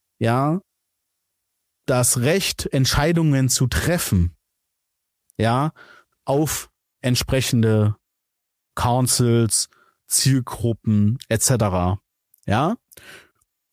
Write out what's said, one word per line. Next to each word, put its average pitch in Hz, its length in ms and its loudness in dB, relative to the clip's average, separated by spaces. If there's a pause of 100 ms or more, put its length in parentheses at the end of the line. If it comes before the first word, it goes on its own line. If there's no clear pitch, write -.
(200)
ja, 139 400 0 (1200)
das 123 360 0
Recht, 170 460 -2
Entscheidungen 143 800 2
zu - 180 0
treffen, 110 680 -2 (1000)
ja, 123 360 0 (520)
auf 139 460 -4 (300)
entsprechende 113 960 0 (800)
Councils, 120 920 2 (380)
Zielgruppen, 117 1120 0 (100)
et 110 140 -2
cetera. 95 560 0 (480)
Ja? 151 300 0 (960)